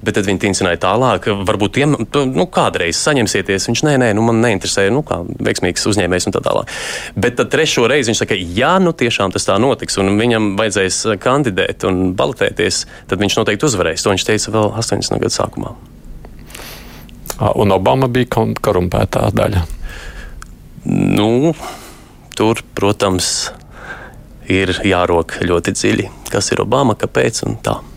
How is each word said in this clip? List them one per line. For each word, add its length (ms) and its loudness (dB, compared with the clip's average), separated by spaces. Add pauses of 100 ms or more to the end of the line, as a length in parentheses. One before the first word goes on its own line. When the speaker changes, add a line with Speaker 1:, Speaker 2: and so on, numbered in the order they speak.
Speaker 1:
Bet 140 -2
tad 100 0
viņi 160 0
tincināja 400 0
tālāk, 460 2 (180)
varbūt 300 0
tiem, 160 2 (180)
tu, 160 2
nu, 240 0
kādreiz 480 0
saņemsieties. 720 0
Viņš, 180 0
nē, 60 4 (100)
nē, 60 4 (100)
nu, 80 4
man 160 4
neinteresē, 480 2
nu, 160 0
kā 160 -4
veiksmīgs 640 -2
uzņēmējs 400 2
un 80 -2
tā 80 0
tālāk. 300 0 (420)
Bet 240 0
tad 160 0
trešo 360 2
reizi 200 2
viņš 140 0
saka, 140 -2 (200)
ja 140 4 (100)
nu 160 4
tiešām 360 0
tas 120 -2
tā 160 2
notiks 400 0
un 160 2
viņam 400 2
vajadzēs, 480 0
eh, 160 0
kandidēt 640 0
un 320 2
balotēties, 640 0 (280)
tad 120 0
viņš 160 2
noteikti 320 2
uzvarēs. 320 0
To 120 2
viņš 120 -2
teica 320 0
vēl 120 2 (120)
astoņdesmit 400 -2
gadu 160 -2
sākumā. 360 -4 (1600)
Speaker 2:
Ā, 160 2
un 240 4
Obama 320 2
bija 280 0
kon-, 200 0
korumpētā 720 0
daļa? 360 0 (1200)
Speaker 1:
Nu, 640 2 (800)
tur, 280 2 (120)
protams, 800 0 (960)
ir 340 2
jārok 600 2
ļoti 300 0
dziļi. 380 0 (200)
Kas 220 -2
ir 100 0
Obama, 320 2
kāpēc 520 -2
un 160 -4
tā. 160 -2 (180)